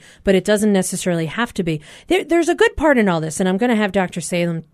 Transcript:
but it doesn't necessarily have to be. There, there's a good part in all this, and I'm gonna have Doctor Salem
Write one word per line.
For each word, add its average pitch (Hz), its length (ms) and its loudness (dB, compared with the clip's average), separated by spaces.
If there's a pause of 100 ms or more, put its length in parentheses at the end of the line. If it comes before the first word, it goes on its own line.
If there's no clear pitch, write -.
(240)
but 196 120 2
it 185 100 0
doesn't 208 260 2
necessarily 180 540 -2
have 226 300 -6
to 190 80 -4
be. 160 180 -4 (240)
There, 370 180 0
there's 339 260 2
a 339 140 -2
good 453 140 2
part 277 220 2
in 202 100 2
all 170 100 0
this, 160 200 -6
and 185 100 0
I'm 190 80 0
gonna 240 260 0
have 196 80 -2
Doctor 180 300 -2
Salem 170 400 -4 (120)